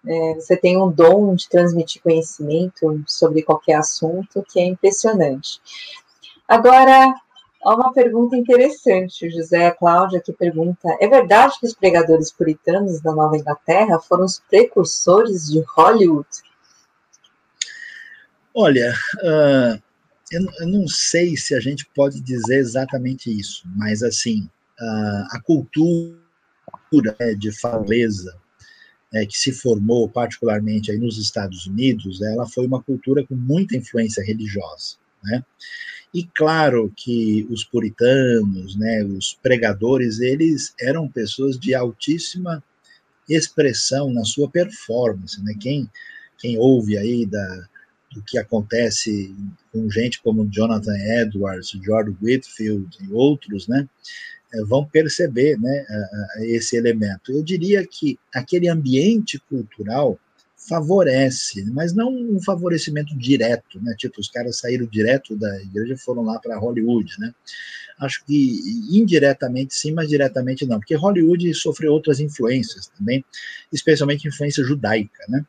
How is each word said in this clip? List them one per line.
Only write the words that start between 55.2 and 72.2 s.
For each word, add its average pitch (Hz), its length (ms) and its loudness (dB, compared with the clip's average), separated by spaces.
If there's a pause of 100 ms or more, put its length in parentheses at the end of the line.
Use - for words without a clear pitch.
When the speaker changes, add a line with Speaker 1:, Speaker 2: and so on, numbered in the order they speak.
Speaker 2:
né, 139 280 -4
a, - 60 -12 (460)
a, 110 80 -6
esse 117 280 -4
elemento. 110 560 -2
Eu 151 120 -2
diria 185 420 -2
que 139 320 -6 (160)
aquele 175 340 -2
ambiente 160 800 0
cultural 113 720 -4 (480)
favorece, 135 1040 0
mas 165 220 -4
não 233 180 0
um 233 300 -2
favorecimento 160 760 -4
direto, 120 640 -2
né? 117 160 -6
Tipo, - 220 -10
os 101 100 -10
caras 120 300 -8
saíram 123 260 -4
direto 110 500 -2
da 101 260 -6
igreja 104 320 -8
e 127 40 -8
foram 123 240 -6
lá 113 160 -4
pra 110 220 -10
Hollywood, 113 580 -2
né? 113 160 -10 (640)
Acho 139 280 -8
que 135 340 0 (320)
indiretamente 139 800 2
sim, 156 200 -6
mas 160 160 -4
diretamente 135 560 -2
não, 117 120 -4
porque 131 180 -4
Hollywood 175 600 2
sofreu 151 380 -2
outras 151 260 0
influências 127 680 -4